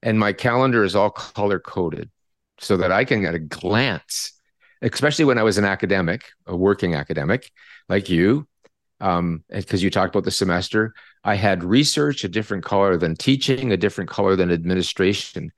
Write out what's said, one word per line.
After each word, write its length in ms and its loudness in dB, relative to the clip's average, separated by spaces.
And 180 0
my 140 2
calendar 500 2
is 120 0
all 140 4
color-coded 1000 -4
so 180 0
that 140 0
I 140 2
can, 200 0
at 100 -2
a 40 -4
glance, 920 -4
especially 440 0
when 120 4
I 60 2
was 140 4
an 80 2
academic, 640 -2
a 100 -10
working 400 2
academic 560 -4
like 200 -2
you, 380 2
um, 480 -2
and 160 -8
cause 160 -2
you 80 2
talked 240 0
about 120 0
the 60 -2
semester, 600 0
I 120 0
had 280 0
research 600 2
a 60 -4
different 340 -4
color 340 2
than 180 0
teaching, 560 0
a 60 2
different 320 -2
color 260 0
than 160 2
administration. 1080 -2